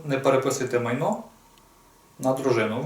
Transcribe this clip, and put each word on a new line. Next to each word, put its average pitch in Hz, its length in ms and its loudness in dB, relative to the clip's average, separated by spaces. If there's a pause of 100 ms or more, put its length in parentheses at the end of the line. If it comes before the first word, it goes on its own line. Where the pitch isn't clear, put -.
не 135 140 -2
переписуйте 131 600 2
майно 143 440 -2 (960)
на 131 140 2
дружину. 120 520 0